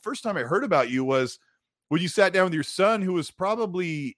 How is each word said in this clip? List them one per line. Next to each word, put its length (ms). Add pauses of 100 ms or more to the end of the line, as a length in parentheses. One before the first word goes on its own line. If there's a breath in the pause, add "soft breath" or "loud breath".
first 220
time 120
I 60
heard 220
about 260
you 140
was 340 (500)
when 140
you 60
sat 240
down 140
with 80
your 100
son, 360
who 120
was 180
probably 880